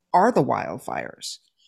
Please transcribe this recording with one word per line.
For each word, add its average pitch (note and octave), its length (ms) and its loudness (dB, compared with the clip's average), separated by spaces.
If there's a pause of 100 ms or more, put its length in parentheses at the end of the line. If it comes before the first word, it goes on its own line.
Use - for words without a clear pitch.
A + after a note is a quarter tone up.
(140)
are G3+ 180 6
the E3+ 120 2
wildfires. - 960 -6 (280)